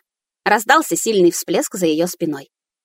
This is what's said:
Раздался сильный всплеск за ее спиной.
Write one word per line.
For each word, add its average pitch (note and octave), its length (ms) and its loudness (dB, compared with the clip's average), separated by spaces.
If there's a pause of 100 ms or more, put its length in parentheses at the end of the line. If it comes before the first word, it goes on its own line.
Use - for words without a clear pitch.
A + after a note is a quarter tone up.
(440)
Раздался A3+ 520 2
сильный F#3+ 340 2
всплеск F#3+ 460 -4
за F#3 100 -2
ее D#3+ 220 0
спиной. D3+ 420 -8 (340)